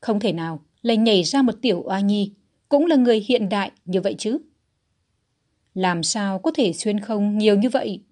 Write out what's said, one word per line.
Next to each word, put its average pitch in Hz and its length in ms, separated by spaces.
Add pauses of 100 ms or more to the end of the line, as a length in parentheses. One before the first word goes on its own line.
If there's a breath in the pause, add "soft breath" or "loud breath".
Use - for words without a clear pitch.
Không 214 200
thể 208 120
nào 165 300 (200)
lại 226 140
nhảy 214 260
ra 269 200
một 240 100 (100)
Tiểu 185 200
Oa 196 180
Nhi, 202 320 (360)
cũng 285 180
là 311 100
người 240 240
hiện 208 280
đại 202 240 (120)
như 180 160
vậy 190 180
chứ. 226 200 (1400)
Làm 180 280
sao 196 360
có 320 120
thể 247 220
xuyên 208 280
không 208 380
nhiều 208 200
như 220 100
vậy? 220 440